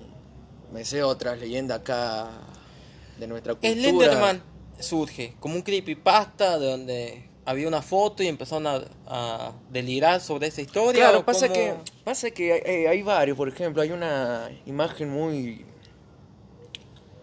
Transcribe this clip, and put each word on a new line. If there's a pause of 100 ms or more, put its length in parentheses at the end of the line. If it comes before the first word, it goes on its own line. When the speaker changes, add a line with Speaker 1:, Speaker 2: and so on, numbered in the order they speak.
(720)
Speaker 1:
me
sé
otras
leyendas
acá (880)
de
nuestra
cultura.
Speaker 2:
Slenderman (380)
surge
como
un
creepypasta
de
donde (160)
había
una
foto
y
empezaron
a, (260)
a (160)
delirar
sobre
esa
historia,
Speaker 1:
Claro,
Speaker 2:
¿o
Speaker 1:
pasa
Speaker 2:
cómo?
Speaker 1:
que, (280)
pasa
que
hay,
hay,
hay
varios,
por
ejemplo,
hay
una (160)
imagen
muy, (1600)